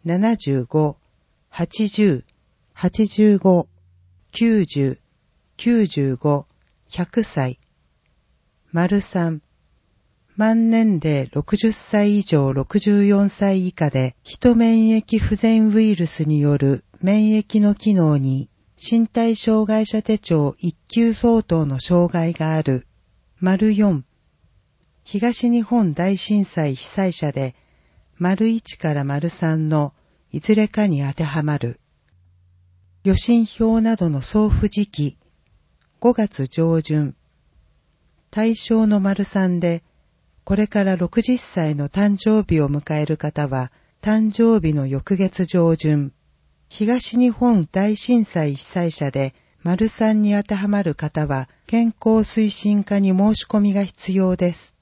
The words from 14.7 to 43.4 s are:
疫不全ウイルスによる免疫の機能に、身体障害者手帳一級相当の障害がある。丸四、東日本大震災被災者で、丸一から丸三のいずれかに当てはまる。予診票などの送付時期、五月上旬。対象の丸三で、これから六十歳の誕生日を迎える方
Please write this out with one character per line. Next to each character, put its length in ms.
疫 300
不 160
全 340
ウ 120
イ 140
ル 120
ス 180
に 140
よ 180
る 260
免 380
疫 200
の 140
機 200
能 240
に、 320
身 300
体 280
障 300
害 200
者 180
手 160
帳 400
一 160
級 260
相 280
当 240
の 140
障 320
害 220
が 220
あ 60
る。 240
丸 340
四、 320
東 460
日 120
本 320
大 240
震 280
災 300
被 100
災 280
者 180
で、 240
丸 300
一 300
か 160
ら 100
丸 260
三 380
の 260
い 80
ず 160
れ 140
か 180
に 180
当 80
て 100
は 200
ま 140
る。 240
予 120
診 300
票 360
な 160
ど 120
の 120
送 280
付 200
時 180
期、 300
五 140
月 340
上 340
旬。 340
対 240
象 320
の 120
丸 260
三 340
で、 240
こ 100
れ 120
か 160
ら 120
六 260
十 160
歳 380
の 140
誕 280
生 260
日 180
を 80
迎 260
え 100
る 120
方 300